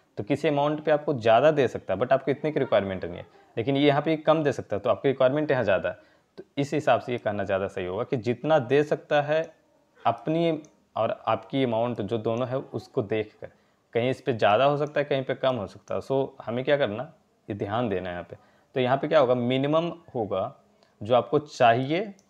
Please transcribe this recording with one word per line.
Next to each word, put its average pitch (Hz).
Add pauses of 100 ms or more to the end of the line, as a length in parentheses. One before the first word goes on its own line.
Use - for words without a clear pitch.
(180)
तो 131
किसी 147
अमाउंट 147
पे 160
आपको 151
ज़्यादा 117
दे 147
सकता -
है, 92
but 123
आपको 135
इतने 151
की 147
रिक्वायरमेंट 98
नहीं 87
है, 92 (300)
लेकिन 123
ये 147
यहाँ 143
पे 160
कम 156
दे 143
सकता -
है, 95
तो 120
आपकी 107
रिक्वायरमेंट 135
यहाँ 127
ज़्यादा 90
है। 90 (400)
तो - (140)
इस 139
हिसाब 127
से 123
ये 120
कहना 104
ज़्यादा 95
सही 92
होगा 95
कि -
जितना 123
दे 135
सकता 151
है 151 (580)
अपनी 160 (340)
और 113 (180)
आपकी 113
अमाउंट 117
जो 110
दोनों 117
है 127
उसको -
देख 107
कर, - (440)
कहीं 120
इस 127
पे 143
ज़्यादा 110
हो 143
सकता 147
है, 143
कहीं 135
पे 131
कम 131
हो 101
सकता -
है। 98
So 135 (140)
हमें 120
क्या 147
करना, 123 (360)
ये 107
ध्यान 107
देना 92
है 87
यहाँ 87
पे। 104 (380)
तो 135
यहाँ 127
पे 175
क्या 156
होगा, 127
मिनिमम 139 (220)
होगा 104 (460)
जो 110
आपको 123
चाहिए 143 (160)